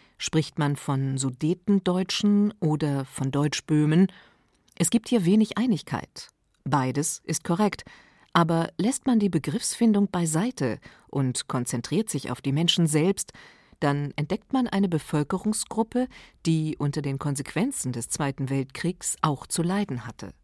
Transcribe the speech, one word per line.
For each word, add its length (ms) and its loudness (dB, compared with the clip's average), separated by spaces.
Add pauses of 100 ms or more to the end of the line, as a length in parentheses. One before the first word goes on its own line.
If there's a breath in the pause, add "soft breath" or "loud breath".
(180 loud breath)
Spricht 400 -2
man 200 0
von 400 -2
Sudetendeutschen 1400 0
oder 420 0
von 280 -4
Deutschböhmen? 760 4 (720 soft breath)
Es 120 0
gibt 200 0
hier 160 2
wenig 320 4
Einigkeit. 720 -4 (340)
Beides 640 0
ist 180 -4
korrekt. 400 0 (480 loud breath)
Aber 460 2
lässt 300 -2
man 120 4
die 100 2
Begriffsfindung 800 2
beiseite 680 0 (300 loud breath)
und 400 -2
konzentriert 600 -2
sich 220 -6
auf 80 -6
die 140 -2
Menschen 340 2
selbst, 460 0 (480 loud breath)
dann 340 0
entdeckt 380 -4
man 160 0
eine 180 2
Bevölkerungsgruppe, 1200 -2 (380 loud breath)
die 320 0
unter 240 -2
den 180 -4
Konsequenzen 720 -4
des 160 -6
Zweiten 420 -4
Weltkriegs 720 -4
auch 260 -2
zu 160 -2
leiden 440 -2
hatte. 240 -14 (120)